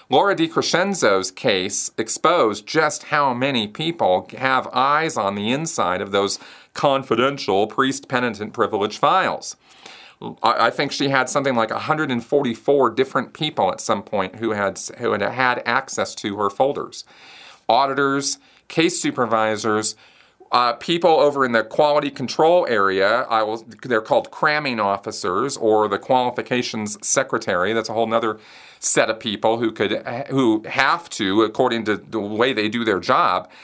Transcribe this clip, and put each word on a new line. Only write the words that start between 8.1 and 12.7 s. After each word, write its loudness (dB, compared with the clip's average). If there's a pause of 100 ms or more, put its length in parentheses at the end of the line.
privilege -2
files. 0 (880)
I, 4
I 2
think -2
she -2
had 2
something 0
like 0
a -4
hundred -2
and -2
forty-four 2